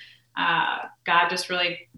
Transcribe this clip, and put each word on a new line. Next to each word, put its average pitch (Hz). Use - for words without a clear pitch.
uh, 170
God 175
just 185
really 175